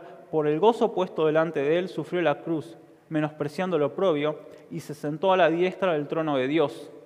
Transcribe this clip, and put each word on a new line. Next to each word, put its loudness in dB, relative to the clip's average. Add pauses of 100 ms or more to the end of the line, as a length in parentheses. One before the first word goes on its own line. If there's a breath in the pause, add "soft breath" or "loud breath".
(320 loud breath)
por 0
el 2
gozo 4
puesto 0
delante 2
de 2
él, -4
sufrió -4
la 2
cruz, -6 (300)
menospreciando -2
lo 2
oprobio, 0 (300 loud breath)
y -10
se -12
sentó 0
a 4
la 6
diestra 0
del -2
trono -2
de 0
Dios. 0 (140)